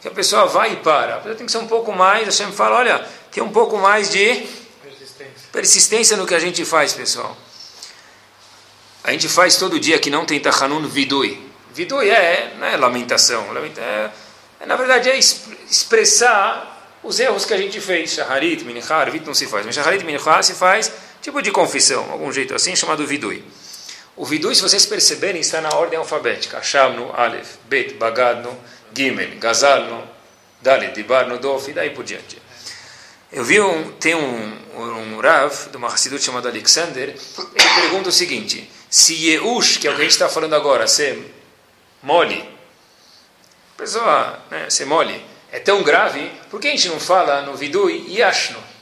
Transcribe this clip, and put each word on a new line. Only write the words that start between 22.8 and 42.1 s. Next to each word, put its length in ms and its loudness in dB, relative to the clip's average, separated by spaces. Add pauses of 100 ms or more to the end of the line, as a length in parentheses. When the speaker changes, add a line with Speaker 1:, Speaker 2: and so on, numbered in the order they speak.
Speaker 1:
Vidui. 360 -6 (720)
O 80 -8
Vidui, 280 -2
se 80 4
vocês 240 2
perceberem, 540 0
está 220 -2
na 80 -4
ordem 280 0
alfabética. 640 -4
Shamnu, 520 2
Aleph, 420 -2 (100)
Bet, 300 -2
Bagadnu, 600 0 (380)
Gimel, 440 -4
Gazalnu, 680 2 (540)
Dalet, 320 2
Dibarnu, 460 0
Dof, 280 -4
e 60 -12
daí 160 -4
por 140 -12
diante. 360 -14 (920)
Eu 120 -6
vi 160 4
um, 340 0
tem 200 -2
um, 440 -4 (180)
um 440 -10
Rav, 520 2
de 40 -16
uma 120 -6
Hassidut 360 -4
chamado 240 -4
Alexander, 640 0 (460)
ele 140 6 (120)
pergunta 280 0
o 20 0
seguinte, 580 -2 (180)
se 280 4
Yeush, 640 2
que 100 -2
é 40 0
o 40 -2
que 60 -2
a 20 2
gente 80 2
está 180 4
falando 240 -2
agora, 340 2
ser 460 -2 (680)
mole, 440 0 (1300)